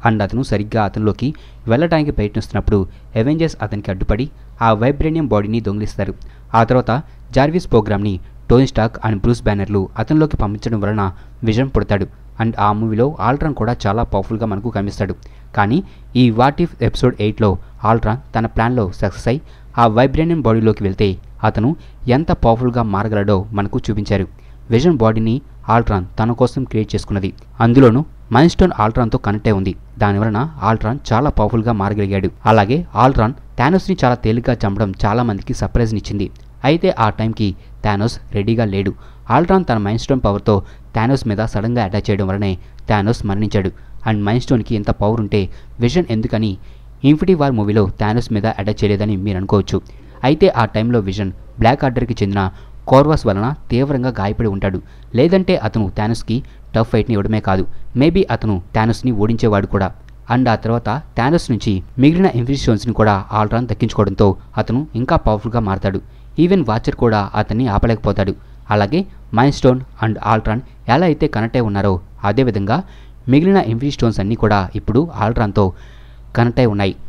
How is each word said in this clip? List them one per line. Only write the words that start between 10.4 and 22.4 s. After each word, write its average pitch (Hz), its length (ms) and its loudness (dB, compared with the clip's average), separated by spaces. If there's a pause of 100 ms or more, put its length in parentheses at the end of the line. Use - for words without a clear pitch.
పంపించడం 107 420 -4
వలన 104 200 -2 (460)
విజన్ 123 260 0
పుడతాడు. 101 320 0 (360)
And 113 80 0 (140)
ఆ 104 40 4 (100)
మూవీలో 110 280 0 (200)
ఆల్ట్రాన్ 143 340 -2
కూడా 113 140 -2 (100)
చాలా 110 180 0 (100)
పవర్ఫుల్గా 107 400 -4
మనకు 104 240 -6
కనిపిస్తాడు. 98 380 -4 (420)
కానీ 107 200 2 (440)
ఈ 127 40 6 (140)
What 135 260 2
If - 80 -8 (140)
ఎపిసోడ్ 127 280 0 (100)
ఎయిట్లో 107 260 0 (400)
ఆల్ట్రాన్ 117 280 0 (160)
తన 113 100 -2 (100)
ప్లాన్లో 120 300 0 (160)
సక్సెస్ - 320 -4
అయి 147 60 -2 (440)
ఆ - 20 6 (140)
వైబ్రేనియం 151 480 2
బాడీలోకి 110 400 2
వెళ్తే 95 220 0 (400)
అతను 131 220 0 (460)
ఎంత 165 140 0 (140)